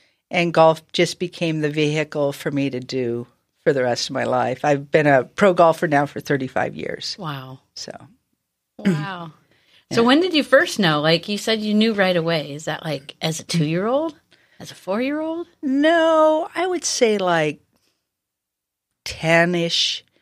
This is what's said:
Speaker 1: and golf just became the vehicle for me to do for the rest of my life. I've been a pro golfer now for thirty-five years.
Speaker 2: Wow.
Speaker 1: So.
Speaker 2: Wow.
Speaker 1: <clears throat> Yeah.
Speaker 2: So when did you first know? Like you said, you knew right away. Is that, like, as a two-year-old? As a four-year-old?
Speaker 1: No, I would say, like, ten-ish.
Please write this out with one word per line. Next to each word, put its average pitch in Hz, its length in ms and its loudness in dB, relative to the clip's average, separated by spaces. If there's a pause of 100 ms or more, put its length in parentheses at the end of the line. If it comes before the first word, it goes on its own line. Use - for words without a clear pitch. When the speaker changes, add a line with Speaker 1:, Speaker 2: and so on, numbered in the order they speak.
(300)
Speaker 1:
and 170 240 -2
golf 160 280 4 (100)
just - 260 0
became 160 440 -4
the 151 80 -2
vehicle 151 600 -2
for 143 200 -8
me 139 180 -2
to 127 80 -6
do 120 480 -4 (380)
for 160 80 4
the 135 100 0
rest 120 260 -2
of 139 60 -8
my 127 80 -4
life. 123 420 -2
I've 143 240 0
been 151 200 4
a 135 160 4
pro 190 300 2
golfer 170 340 4
now 147 180 2
for - 140 -10
thirty-five 131 560 -4
years. - 420 -8
Speaker 2:
Wow. 135 400 -12 (160)
Speaker 1:
So. - 180 -14 (840)
Speaker 2:
Wow. 175 580 -4
Speaker 1:
<clears throat> - 60 -20 (480)
Yeah. - 60 -2
Speaker 2:
So 233 80 4
when 262 160 4
did 359 140 -2
you 285 100 2
first 320 340 2
know? 160 220 2
Like 165 280 2
you 208 100 -4
said, 220 220 -2
you 214 140 -2
knew 220 180 2
right 185 240 2
away. 160 380 -2
Is 156 120 -14
that, 151 180 -6
like, 143 360 -8
as 160 200 -4
a - 40 -16
two-year-old? 208 720 -2 (440)
As - 120 -16
a - 40 -18
four-year-old? 302 760 -6 (120)
Speaker 1:
No, 311 920 4
I 339 120 -2
would 359 200 -4
say, 214 320 2
like, 165 420 0 (1400)
ten-ish. 170 1000 0 (180)